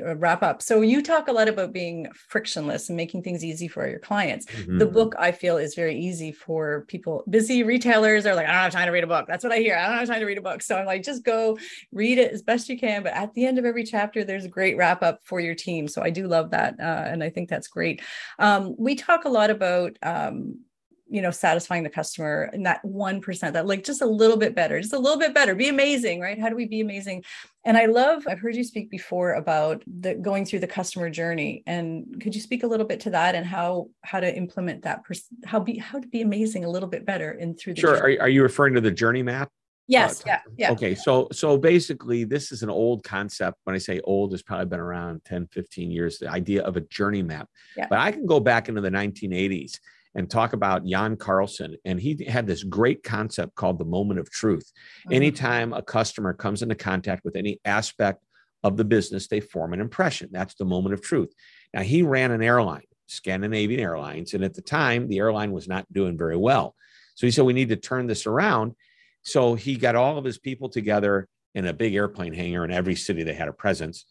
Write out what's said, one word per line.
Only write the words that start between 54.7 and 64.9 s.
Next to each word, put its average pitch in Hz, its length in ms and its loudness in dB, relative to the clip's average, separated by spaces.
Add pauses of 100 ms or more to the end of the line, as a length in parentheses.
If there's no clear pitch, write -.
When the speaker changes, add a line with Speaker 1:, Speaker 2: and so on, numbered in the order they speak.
Speaker 1:
Mm-hmm. - 80 0
Speaker 2:
Anytime 120 580 2
a - 80 -6
customer 110 540 -2
comes 101 260 -4
into 110 140 -2
contact 95 500 -4
with - 100 -6
any 98 300 -4
aspect 101 580 -2 (400)
of 101 140 2
the 110 80 4
business, 101 440 0
they 107 120 -2
form 85 320 -6
an 90 80 -4
impression. 139 500 -4
That's 92 240 -8
the 98 120 -4
moment 92 260 0
of 98 80 -4
truth. 117 320 -2 (400)
Now, - 80 -4
he 127 220 2
ran 131 280 2
an 113 120 0
airline, 113 400 2 (240)
Scandinavian 107 760 -2
Airlines. 80 540 -6
And 95 100 0
at 95 80 -2
the - 80 -16
time, 123 480 0